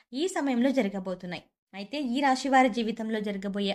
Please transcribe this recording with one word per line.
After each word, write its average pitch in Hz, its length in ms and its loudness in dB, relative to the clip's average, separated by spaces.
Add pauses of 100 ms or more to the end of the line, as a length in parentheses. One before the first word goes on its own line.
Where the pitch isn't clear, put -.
(140)
ఈ 294 140 -2
సమయంలో 277 440 2
జరగబోతున్నాయి. 185 760 -2 (280)
అయితే 202 280 -8
ఈ 254 180 -2
రాశి 269 300 2
వారి 262 200 6
జీవితంలో 220 520 -2
జరగబోయే 202 540 -2